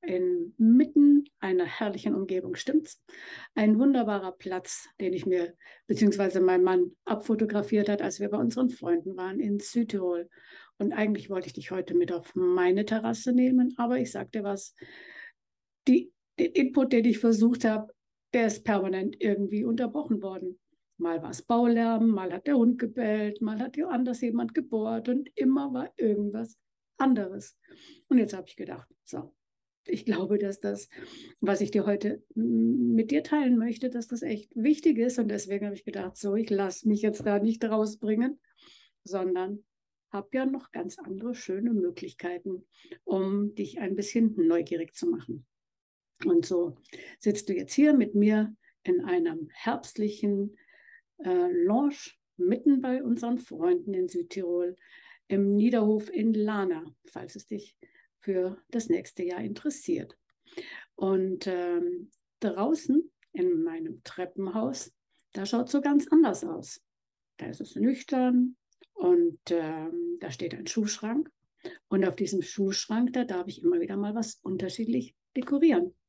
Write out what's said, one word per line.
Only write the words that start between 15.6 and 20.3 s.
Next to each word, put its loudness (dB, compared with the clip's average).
die, 4
den 2
Input, 4
den 4
ich 4
versucht 4
hab, 0
der 4
ist -4
permanent -2
irgendwie 0
unterbrochen -2
worden. -10